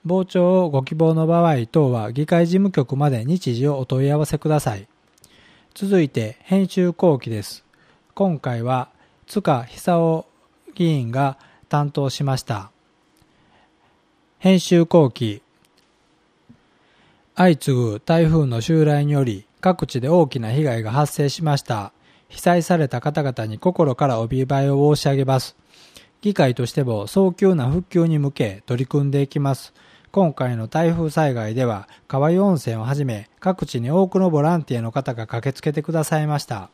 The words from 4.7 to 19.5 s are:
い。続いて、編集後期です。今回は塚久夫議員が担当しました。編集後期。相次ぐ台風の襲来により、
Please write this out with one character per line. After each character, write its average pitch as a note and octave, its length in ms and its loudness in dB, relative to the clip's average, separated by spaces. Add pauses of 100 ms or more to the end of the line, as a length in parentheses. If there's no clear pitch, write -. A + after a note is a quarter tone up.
い。 G2 120 -16 (840)
続 F#3+ 280 0
い C#3+ 80 0
て、 A2 320 -6
編 F#3+ 260 0
集 F3 240 0
後 E3 280 2
期 - 100 -10
で G#2+ 120 -6
す。 - 220 -16 (500)
今 F3+ 240 0
回 A#2+ 260 -6
は B2+ 260 -2 (360)
塚 D3 380 -2
久 - 360 -2
夫 D#3+ 260 0 (500)
議 F3 100 0
員 C#3 240 0
が C3+ 280 -2 (320)
担 D3 200 0
当 C#3 200 -2
し C#3+ 160 -6
ま C3+ 100 0
し - 80 -8
た。 G2+ 280 -8 (1700)
編 F#3 200 4
集 E3+ 240 4
後 D#3+ 260 4
期。 A2 320 -6 (1900)
相 F3+ 220 4
次 C3+ 180 -2
ぐ A2+ 300 -2
台 E3 200 4
風 D#3 200 2
の A#2 140 -2
襲 D#3+ 240 2
来 D3 220 2
に D3 80 0
よ C#3 100 2
り、 G2+ 220 -4 (160)